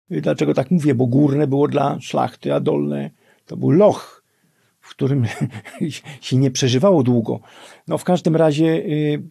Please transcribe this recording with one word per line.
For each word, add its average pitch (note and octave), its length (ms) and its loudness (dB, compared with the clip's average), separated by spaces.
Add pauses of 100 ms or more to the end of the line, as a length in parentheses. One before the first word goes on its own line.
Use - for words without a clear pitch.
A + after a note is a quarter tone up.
(120)
Y, D3+ 100 -6
dlaczego D3+ 320 0
tak C#3+ 180 -2
mówię? D3 240 2
Bo B2+ 120 2
górne C#3 400 2
było C#3+ 200 0
dla C#3+ 320 -2
szlachty, C#3 540 -4
a C#3+ 60 0
dolne D3 500 -4 (360)
to A2 120 -14
był C3 140 0
loch, - 520 2 (600)
w - 60 -20
którym C3+ 360 -2 (500)
<laughs> D3+ 460 -10
się - 160 -2
nie C3+ 140 2
przeżywało C3+ 520 2
długo. A#2+ 360 0 (480)
No, D#3 100 -4
w - 60 -8
każdym E3+ 320 0
razie, D#3 300 2
y, D3+ 640 -2